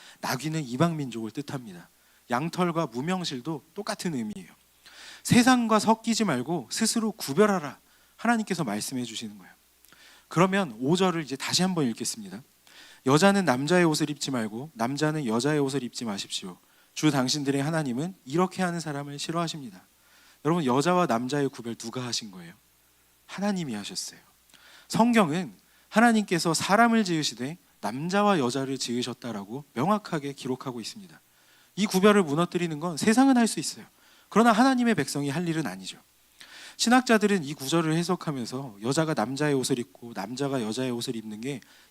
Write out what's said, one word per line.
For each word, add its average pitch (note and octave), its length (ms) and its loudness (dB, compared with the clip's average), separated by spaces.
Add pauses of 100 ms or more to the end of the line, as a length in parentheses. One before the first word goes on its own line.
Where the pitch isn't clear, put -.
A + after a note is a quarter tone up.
(200)
나귀는 D3+ 440 -4
이방 D3 320 0
민족을 A2+ 340 -6
뜻합니다. A#2 600 -12 (400)
양털과 E3 560 0
무명실도 D3 880 -6
똑같은 G3 400 -6
의미예요. G#2+ 360 -6 (760)
"세상과 A#3 540 6
섞이지 A3 460 2
말고 C3+ 460 -2
스스로 A3 420 0
구별하라." E3 640 0 (380)
하나님께서 G#3+ 480 -2
말씀해 A2+ 400 -4
주시는 A2 320 -12
거예요. F#2 160 -20 (760)
그러면 F#3 520 2
오 C#3+ 160 2
절을 E3+ 260 2
이제 C3 140 -6
다시 - 240 -2
한번 F3+ 280 2
읽겠습니다. A2 540 -8 (640)
"여자는 F#3+ 400 6
남자의 D3 400 4
옷을 D#3 240 2
입지 C#3+ 220 -6
말고 A#2+ 420 -6
남자는 C#3+ 540 -2
여자의 B2+ 320 0
옷을 C#3 240 -2
입지 A#2+ 240 -8
마십시오. F#2+ 500 -8 (380)
주 D3+ 160 2
당신들의 C#3 520 0
하나님은 D#3 520 -2 (100)
이렇게 F3+ 380 -2
하는 E3+ 180 -2
사람을 C#3+ 380 -8
싫어하십니다." D3 680 -8 (600)
여러분, E3 180 2
여자와 D3 400 4
남자의 C3 460 0
구별 A#2 240 -10
누가 A#2+ 320 -8
하신 A2+ 240 -6
거예요? F2 240 -20 (720)
하나님이 F#3 480 -4
하셨어요. - 460 -10 (680)
성경은 F#3 640 2 (340)
하나님께서 G3+ 640 4
사람을 A3+ 500 4
지으시되 D3+ 540 -4 (240)
남자와 F3+ 560 2
여자를 C3 400 0
지으셨다라고 A#2 960 -6
명확하게 D#3+ 580 -2
기록하고 B2+ 480 -8
있습니다. F#2+ 400 -16 (560)
이 G3+ 100 0
구별을 G3+ 360 6
무너뜨리는 E3 580 -2
건 E3 160 -6
세상은 B3+ 400 6
할 A#3 100 4
수 F#3 140 -2
있어요. - 240 -8 (460)
그러나 A3 220 6
하나님의 B3 420 4
백성이 C#3+ 340 -2
할 E3 180 -2
일은 D#3+ 200 -2
아니죠. F#2+ 320 -12 (800)
신학자들은 G#3+ 640 4
이 C#3+ 100 -6
구절을 D#3 400 0
해석하면서 C#3 880 -4
여자가 D3+ 320 0
남자의 C3+ 400 0
옷을 B2+ 240 0
입고 A#2 360 -10
남자가 B2+ 480 -4
여자의 A#2 280 -2
옷을 A#2+ 260 -6
입는 G#2+ 240 -10
게 C#3 200 -8 (300)